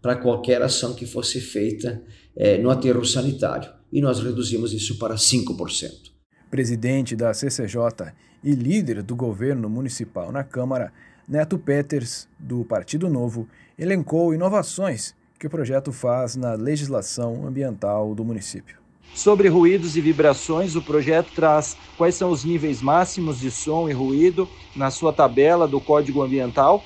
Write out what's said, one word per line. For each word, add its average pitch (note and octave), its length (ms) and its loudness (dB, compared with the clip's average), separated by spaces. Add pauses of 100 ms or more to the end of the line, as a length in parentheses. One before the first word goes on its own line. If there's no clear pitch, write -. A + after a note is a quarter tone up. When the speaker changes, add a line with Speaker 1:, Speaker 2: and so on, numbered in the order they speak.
Speaker 1:
para B2 140 0
qualquer A#2+ 440 2
ação B2+ 340 0
que A#2 120 -10
fosse A#2+ 340 -6
feita, A2 640 -4 (340)
é, G2+ 220 4
no A#2+ 100 2
aterro B2+ 380 4
sanitário. B2+ 640 -2 (200)
E C#3+ 120 0
nós B2+ 180 2
reduzimos A2+ 540 -4
isso G#2+ 240 -6
para A2 180 -4
cinco G#2 400 0
por E2+ 140 -8
cento. - 420 -10 (380)
Speaker 2:
Presidente A#2+ 680 -2
da A2+ 160 0
C C#3 160 -4
C C3 180 -4
J G#2+ 460 -4 (320)
e C#3+ 80 2
líder C3 500 0
do A#2+ 140 -8
governo A#2 540 -4
municipal A#2 600 -8
na C#3 140 -6
Câmara, B2+ 480 -6 (340)
Neto D#3 320 -2
Peters, C#3+ 680 -2 (100)
do B2 280 -6
Partido D3+ 420 -2
Novo, A#2+ 400 -2 (300)
elencou E3 560 0
inovações F#3 840 -2 (220)
que - 80 -10
o C#3+ 40 -4
projeto C3+ 420 -2
faz B2 420 -2
na B2 200 -4
legislação B2 920 -4
ambiental G#2+ 680 -2
do A2 120 -6
município. G#2 520 -10 (380)
Speaker 3:
Sobre G3+ 320 6
ruídos E3+ 500 6
e E3 40 2
vibrações, D#3 720 2
o D#3+ 80 -2
projeto D3+ 500 2
traz D3+ 440 2 (200)
quais F3 200 2
são F3+ 140 0
os C3+ 140 -2
níveis D3+ 380 -2
máximos D#3+ 560 0
de B2+ 100 -4
som D#3 400 -2
e D3 40 -2
ruído D#3 560 2 (260)
na C3+ 160 -2
sua D#3+ 220 0
tabela D3+ 560 4
do C#3 120 0
Código C#3+ 420 2
Ambiental C3+ 640 2